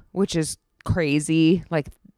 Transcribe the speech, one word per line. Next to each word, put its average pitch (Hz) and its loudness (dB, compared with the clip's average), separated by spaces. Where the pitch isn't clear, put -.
which 190 -2
is 160 -4
crazy. 160 2
Like, 156 -4